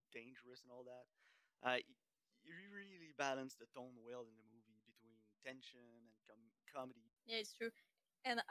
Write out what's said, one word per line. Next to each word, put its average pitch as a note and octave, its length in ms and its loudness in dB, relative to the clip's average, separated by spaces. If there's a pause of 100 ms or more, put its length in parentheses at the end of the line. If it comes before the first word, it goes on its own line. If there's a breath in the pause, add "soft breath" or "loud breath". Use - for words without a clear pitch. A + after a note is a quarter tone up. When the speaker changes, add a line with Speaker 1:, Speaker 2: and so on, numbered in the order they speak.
(120)
Speaker 1:
dangerous B2 480 -10
and B2 80 -20
all B2 160 -10
that. B2 240 -12 (560 soft breath)
Uh, B2+ 160 8
he, - 160 -8 (480)
he D#3 80 -14 (160)
really F#3+ 480 -12
balanced C3+ 400 6
the A#2 160 -14
tone B2+ 320 -8
well A#2+ 240 -6
in A2 80 -20
the A2 160 -20
movie A2+ 320 -20
between A2+ 320 -20 (240)
tension C3 400 -8 (160)
and A#2 80 -20 (240)
com-, A2+ 240 -20 (160)
comedy. B2+ 400 -4 (160)
Speaker 2:
Yeah, A3+ 160 2
it's - 160 -4
true. A#3 160 0 (560 soft breath)
And A#3 220 6